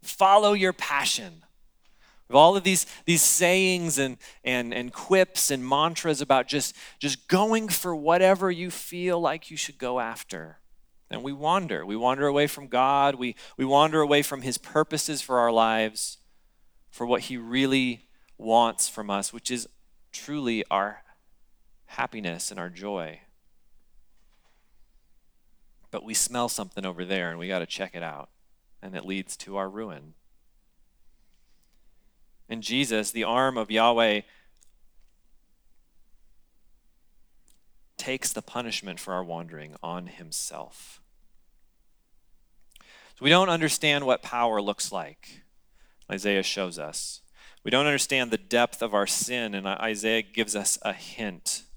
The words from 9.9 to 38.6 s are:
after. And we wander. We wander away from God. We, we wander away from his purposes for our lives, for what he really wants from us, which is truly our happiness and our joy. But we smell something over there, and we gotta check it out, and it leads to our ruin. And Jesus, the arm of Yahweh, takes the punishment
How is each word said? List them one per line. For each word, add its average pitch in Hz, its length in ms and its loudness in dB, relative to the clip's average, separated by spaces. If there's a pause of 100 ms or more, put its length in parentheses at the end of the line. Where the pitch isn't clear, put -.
after. 104 600 -8 (520)
And 117 120 -8
we 139 100 -8
wander. 143 540 -2
We 101 100 -4
wander 127 300 2
away 143 200 4
from 143 220 -8
God. 139 460 4
We, 123 220 -6 (200)
we 131 80 -2
wander 151 380 6
away 147 180 6
from 139 220 -4
his 123 160 -4
purposes 151 640 -2
for 127 160 2
our 117 140 4
lives, 110 680 2 (720)
for - 160 -8
what 123 160 0
he 127 160 -8
really 127 680 0 (300)
wants 113 500 2
from 104 220 -10
us, 101 240 -2
which 117 180 -10
is 117 160 -6 (460)
truly 123 580 -4
our 101 300 -2 (840)
happiness - 640 -8
and 98 80 -12
our 90 120 -8
joy. 90 500 -10 (2750)
But 110 100 -8
we 110 100 -12
smell 120 360 -2
something 98 360 -8
over 90 200 -6
there, 90 260 -2
and 82 80 -10
we 87 80 -8
gotta 90 200 -4
check - 280 -8
it 85 80 -10
out, 73 280 -12 (520)
and 95 140 -14
it - 80 -10
leads 95 320 -8
to 98 200 -12
our 95 120 -4
ruin. 92 460 -14 (2250)
And 110 160 -10
Jesus, 117 480 -2
the 113 100 -4
arm 127 340 2
of 110 140 -4
Yahweh, 113 520 4 (3750)
takes - 360 -6
the 110 100 -8
punishment 110 560 -10